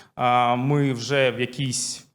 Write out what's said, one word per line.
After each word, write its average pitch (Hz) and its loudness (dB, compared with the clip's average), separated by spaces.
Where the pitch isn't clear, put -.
Е, 123 2
ми 139 2
вже 123 0
в 113 -4
якійсь, - -6